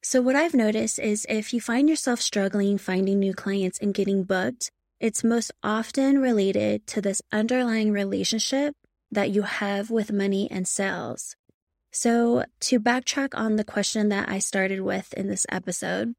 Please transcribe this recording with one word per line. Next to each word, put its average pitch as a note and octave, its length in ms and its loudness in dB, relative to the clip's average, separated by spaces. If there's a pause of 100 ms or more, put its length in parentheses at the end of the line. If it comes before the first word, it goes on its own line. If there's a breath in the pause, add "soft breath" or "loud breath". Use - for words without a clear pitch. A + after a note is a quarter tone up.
So B3+ 180 2
what B3+ 140 2
I've D#4+ 200 2
noticed A3 440 2
is G#3 300 -2
if G#3+ 240 -4
you A#3 80 -2
find B3+ 260 2
yourself C4+ 320 0
struggling G3+ 580 0
finding G3 420 0
new G3 140 0
clients F#3+ 440 -2
and G3+ 160 -2
getting G3 300 2
booked, F#3+ 460 -2 (300)
it's - 240 -2
most A3+ 280 2 (100)
often C4+ 560 2
related G#3 720 2
to - 140 -4
this G3 200 -2 (100)
underlying A3 600 2
relationship G3+ 840 0 (380)
that G3+ 180 0
you G3+ 140 2
have G3+ 480 -4
with G#3+ 200 0
money G3 380 0
and F#3 180 -4
sales. - 680 -6 (560)
So A#3 540 2 (160)
to B3 180 4
backtrack B3 580 0
on A3 200 0
the G#3+ 60 0
question G#3 460 0
that G3+ 180 0
I F#3+ 120 -4
started F#3+ 420 -2
with F#3+ 320 -4
in G3 140 -4
this G3 220 -4
episode F#3 680 -4